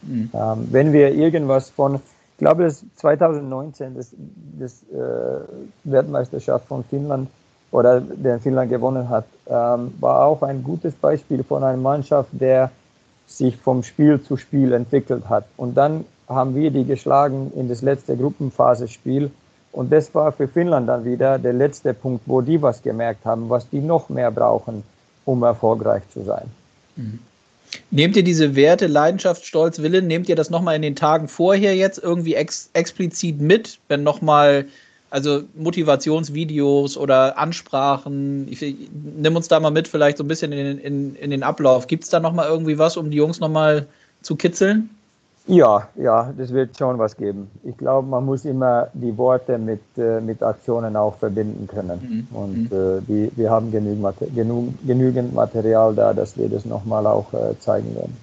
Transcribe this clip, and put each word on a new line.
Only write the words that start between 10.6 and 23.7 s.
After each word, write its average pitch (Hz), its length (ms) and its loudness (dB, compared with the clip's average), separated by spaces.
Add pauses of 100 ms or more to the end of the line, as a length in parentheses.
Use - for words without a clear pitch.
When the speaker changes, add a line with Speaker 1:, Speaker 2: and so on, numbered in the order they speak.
Speaker 2:
gutes 160 300 -6
Beispiel 139 500 -2
von 139 200 -2
einer 131 120 0
Mannschaft, 139 560 0
der 131 400 2 (560)
sich 127 300 -2
vom 127 240 0
Spiel 147 400 2
zu 139 160 -8
Spiel 135 360 0
entwickelt 120 540 -2
hat. 107 180 0 (120)
Und 123 180 -6
dann 151 300 0 (240)
haben 131 240 -2
wir 151 160 0
die 135 160 0
geschlagen 135 680 0
in 131 120 -6
das 120 140 -6
letzte 135 340 -2
Gruppenphasespiel. 127 1160 -2 (400)
Und 127 200 -4
das 151 220 2
war 151 180 2
für 139 160 -4
Finnland 160 400 0
dann 120 160 0
wieder 127 360 0
der 123 140 0
letzte 135 400 0
Punkt, 127 340 -6
wo 127 140 2
die 151 200 0
was 123 200 0
gemerkt 113 440 -4
haben, 113 240 -2
was 120 200 -2
die 143 100 -4